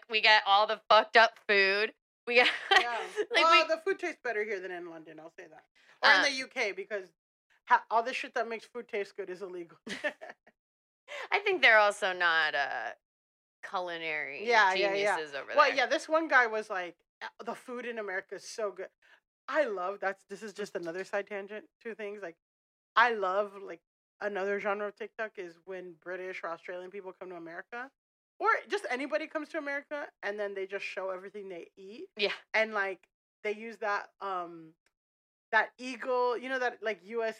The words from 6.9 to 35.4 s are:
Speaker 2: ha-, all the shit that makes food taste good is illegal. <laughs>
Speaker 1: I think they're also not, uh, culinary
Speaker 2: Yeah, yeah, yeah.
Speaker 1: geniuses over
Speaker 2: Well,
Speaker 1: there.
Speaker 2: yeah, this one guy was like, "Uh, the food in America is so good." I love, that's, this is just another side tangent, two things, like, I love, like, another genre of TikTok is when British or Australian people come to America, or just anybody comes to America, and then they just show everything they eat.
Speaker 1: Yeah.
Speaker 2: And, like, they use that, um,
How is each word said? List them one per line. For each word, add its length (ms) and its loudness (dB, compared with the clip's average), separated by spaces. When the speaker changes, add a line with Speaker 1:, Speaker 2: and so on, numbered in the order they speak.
Speaker 2:
ha-, 200 6
all 140 4
the 100 -4
shit 200 -6
that 160 0
makes 160 -8
food 240 -12
taste 260 -6
good 140 -10
is 120 -12
illegal. 360 -12
<laughs> 0 -
Speaker 1:
I 80 2
think 220 0
they're 180 10
also 340 4
not, 420 2
uh, 360 -4
culinary 800 -6
Speaker 2:
Yeah, 260 6
yeah, 200 2
yeah. 220 0
Speaker 1:
geniuses 200 -6
over 200 -10
Speaker 2:
Well, 120 8
Speaker 1:
there. 80 0
Speaker 2:
yeah, 100 2
this 240 -2
one 180 2
guy 200 6
was 220 -4
like, 260 -6
"Uh, 60 -10
the 120 -8
food 300 -12
in 140 -8
America 360 -6
is 120 -14
so 240 -4
good." 180 -10
I 180 2
love, 340 -4
that's, 260 -4
this 180 -14
is 100 -10
just 220 -8
another 280 -6
side 240 -4
tangent, 380 -10
two 120 -10
things, 280 -10
like, 160 -12
I 180 8
love, 480 0
like, 200 -14
another 380 -2
genre 280 -2
of 80 -10
TikTok 420 -10
is 280 -12
when 360 -10
British 420 -8
or 60 -6
Australian 420 -10
people 200 -12
come 180 -14
to 60 -12
America, 540 -12
or 100 2
just 200 -2
anybody 380 -2
comes 220 -6
to 80 -8
America, 480 -6
and 160 -4
then 140 -4
they 140 -6
just 180 -8
show 240 -6
everything 400 -10
they 260 -14
eat. 400 -16
Speaker 1:
Yeah. 160 2
Speaker 2:
And, 200 2
like, 340 -4
they 100 -2
use 240 -12
that, 320 -4
um, 520 -8